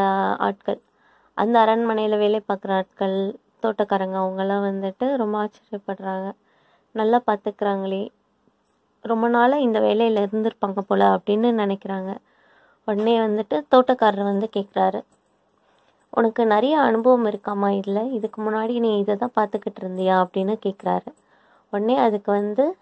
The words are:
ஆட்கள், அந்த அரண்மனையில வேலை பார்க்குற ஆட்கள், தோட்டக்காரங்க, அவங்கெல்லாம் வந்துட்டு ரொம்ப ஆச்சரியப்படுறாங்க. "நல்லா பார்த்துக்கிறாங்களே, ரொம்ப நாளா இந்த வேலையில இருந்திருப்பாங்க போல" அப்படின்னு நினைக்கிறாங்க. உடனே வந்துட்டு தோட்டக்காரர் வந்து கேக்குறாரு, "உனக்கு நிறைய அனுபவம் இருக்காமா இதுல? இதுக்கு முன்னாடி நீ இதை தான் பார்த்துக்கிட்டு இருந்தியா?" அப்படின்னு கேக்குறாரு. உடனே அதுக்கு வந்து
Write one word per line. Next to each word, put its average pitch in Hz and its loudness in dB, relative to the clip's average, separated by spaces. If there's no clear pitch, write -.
ஆட்கள், - -4
அந்த 226 2
அரண்மனையில 220 2
வேலை 208 0
பார்க்குற 196 -4
ஆட்கள், 190 -4
தோட்டக்காரங்க, 202 -2
அவங்கெல்லாம் 190 -2
வந்துட்டு 196 -2
ரொம்ப 208 -2
ஆச்சரியப்படுறாங்க. 190 -8
"நல்லா 226 2
பார்த்துக்கிறாங்களே, 202 -4
ரொம்ப 226 0
நாளா 240 4
இந்த 233 2
வேலையில 214 2
இருந்திருப்பாங்க 208 -4
போல" 196 2
அப்படின்னு 208 0
நினைக்கிறாங்க. 190 -8
உடனே 220 2
வந்துட்டு 220 -2
தோட்டக்காரர் 254 4
வந்து 202 -2
கேக்குறாரு, 196 -2
"உனக்கு 226 2
நிறைய 247 4
அனுபவம் 233 4
இருக்காமா 202 -2
இதுல? 208 -4
இதுக்கு 214 -6
முன்னாடி 226 -2
நீ 220 2
இதை 202 0
தான் 240 -4
பார்த்துக்கிட்டு 208 -4
இருந்தியா?" 185 0
அப்படின்னு 196 -4
கேக்குறாரு. 185 -4
உடனே 214 0
அதுக்கு 208 0
வந்து 208 0